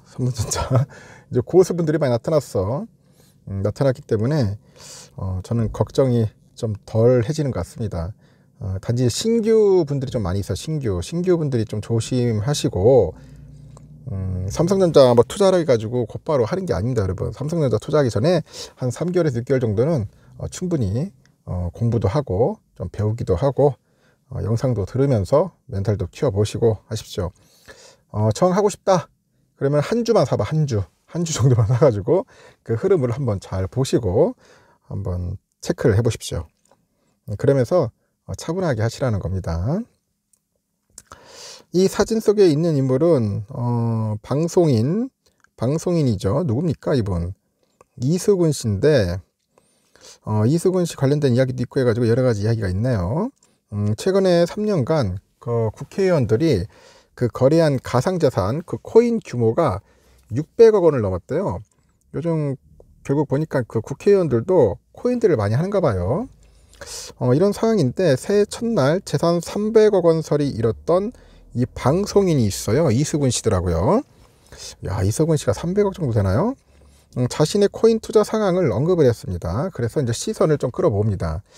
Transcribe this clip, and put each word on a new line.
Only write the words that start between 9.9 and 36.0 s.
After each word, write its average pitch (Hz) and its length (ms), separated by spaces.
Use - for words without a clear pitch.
좀 120 120
많이 92 180
있어요. 98 140
신규, 127 480
신규 175 360
분들이 135 260
좀 107 160
조심하시고, 117 1300
음, 92 380
삼성전자 160 640
뭐, 120 120
투자를 190 340
해가지고 120 460
곧바로 127 380
하는 185 220
게 95 80
아닙니다, 113 280
여러분. 92 300
삼성전자 143 460
투자하기 147 320
전에 151 320
한 127 160
삼 170 220
개월에서 160 260
육 120 80
개월 131 140
정도는, 120 480
어, - 120
충분히, 156 600
어, 90 220
공부도 117 360
하고, 135 500
좀 - 160
배우기도 104 440
하고, 135 400
어, 90 140
영상도 113 420
들으면서 135 680
멘탈도 98 460
키워보시고 107 680
하십시오. 98 440
어, 110 220
정 180 200
하고 202 160
싶다 - 400
그러면 143 240
한 226 240
주만 226 220
사봐, 113 180
한 156 220
주. 107 160
한 175 180
주 160 80
정도만 120 340
사가지고 120 600
그 117 120
흐름을 139 380
한번 113 280
잘 95 260
보시고 135 680
한번 90 560
체크를 110 340
해보십시오. 107 500